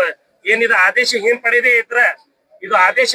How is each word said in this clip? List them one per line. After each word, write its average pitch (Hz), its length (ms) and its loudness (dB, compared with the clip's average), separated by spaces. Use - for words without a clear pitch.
ಏನಿದು 226 240 0
ಆದೇಶ 233 240 0
ಹಿಂಪಡೆಯದೇ 240 560 0
ಇದ್ರ, 233 180 -4
ಇದು 190 120 -4
ಆದೇಶ 233 280 0